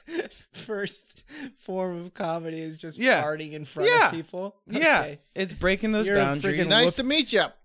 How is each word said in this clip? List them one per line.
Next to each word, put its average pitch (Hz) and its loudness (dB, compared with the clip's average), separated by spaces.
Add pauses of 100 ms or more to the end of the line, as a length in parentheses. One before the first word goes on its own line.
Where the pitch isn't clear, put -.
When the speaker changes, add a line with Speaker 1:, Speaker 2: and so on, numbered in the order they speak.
Speaker 1:
<laughs> - -10
first - -10 (340)
form 185 -6
of 175 -14
comedy 165 -6
is 160 -10
just 160 -14
Speaker 2:
Yeah. 214 4
Speaker 1:
farting 156 -4
in 151 -10
front 381 0
Speaker 2:
Yeah. 480 6
Speaker 1:
of 147 2
people. 180 -8 (100)
Speaker 2:
Yeah. 269 4
Speaker 1:
Okay. 147 -8 (160)
Speaker 2:
It's 190 -2
breaking 196 0
those 214 2
Speaker 1:
You're 202 4
a 196 4
Speaker 2:
boundaries. 147 0
Speaker 1:
freaking 185 2
Speaker 3:
Nice 220 6
Speaker 1:
whoop-, 262 2
Speaker 3:
to 269 -4
meet 277 2
ya. 170 4 (160)